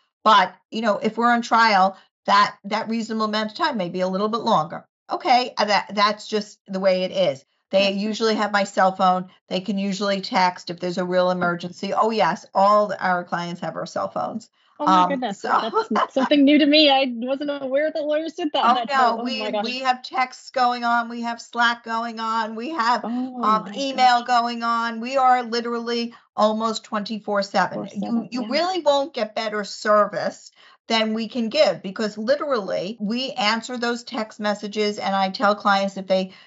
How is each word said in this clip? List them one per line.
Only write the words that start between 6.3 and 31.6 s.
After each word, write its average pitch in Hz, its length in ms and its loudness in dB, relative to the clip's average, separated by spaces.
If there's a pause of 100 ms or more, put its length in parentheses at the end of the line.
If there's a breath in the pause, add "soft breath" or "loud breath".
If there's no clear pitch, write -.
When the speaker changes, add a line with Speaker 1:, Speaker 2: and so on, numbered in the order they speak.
Speaker 1:
the 190 140 -4
way 185 220 4
it 185 80 -4
is. 170 340 0 (260)
They 190 120 4 (100)
Speaker 2:
Yeah. 196 140 -4
Speaker 1:
usually 220 280 0
have 208 160 -2
my 202 140 2
cell 190 280 2
phone. 185 340 2 (200 soft breath)
They 185 140 -4
can 196 160 -4
usually 196 440 -2
text 185 480 0
if 170 120 -10
there's 180 160 -4
a 180 80 -2
real 180 260 2
emergency. 180 640 -4
Oh, 220 180 2
yes, 196 420 0
all 208 460 4
our 180 240 0
clients 175 380 -6
have 165 160 -6
our 170 80 -6
cell 196 240 -6
phones. - 400 -8 (300)
Speaker 2:
Oh, 302 60 -2
my 185 180 6
Speaker 1:
Um, 180 60 2
Speaker 2:
goodness. 240 320 -4
Speaker 1:
so 220 80 -6
Speaker 2:
That's 226 420 0
n-, - 200 0
something 277 340 4
new 294 140 8
to 311 60 4
me. 294 260 6
I 269 180 4
wasn't 262 400 -6 (140)
aware 285 280 0
that 311 120 -4
lawyers 302 300 -2
did 339 200 -4
that. 277 100 0
Speaker 1:
Oh, 240 120 4
Speaker 2:
That, 240 140 -4
Speaker 1:
no, 254 300 2
Speaker 2:
oh, 240 40 -6
Speaker 1:
we, 247 160 -4
Speaker 2:
my 214 120 -4
gosh. 208 140 -2
Speaker 1:
we 254 140 -6
have 254 240 -2
texts - 480 -6
going 247 320 0
on. 233 260 0
We 240 120 -8
have 233 200 -6
Slack 240 420 0
going 226 360 -6
on. 226 360 -4
We 233 140 -8
have, 233 340 0
Speaker 2:
Oh, 247 400 -6
Speaker 1:
um, 214 220 2
Speaker 2:
my 202 100 -12
Speaker 1:
email 254 460 4
Speaker 2:
gosh. 233 60 -10
Speaker 1:
going 240 360 0
on. 233 360 -2
We 254 180 -4
are 254 240 4
literally 233 720 -4 (220 loud breath)
almost 220 480 0
twenty-four 208 580 -4
seven. 196 440 -2
You, - 40 -12
Speaker 2:
Twenty-four 202 180 -8
seven, 226 240 -4
Speaker 1:
you 247 120 -6
Speaker 2:
yeah. 214 80 -10
Speaker 1:
really 349 320 0
won't 285 320 2
get 214 180 -4
better 214 300 -4
service 202 880 0 (360 soft breath)
than 220 280 0
we 226 120 -4
can 226 220 -4
give 220 320 2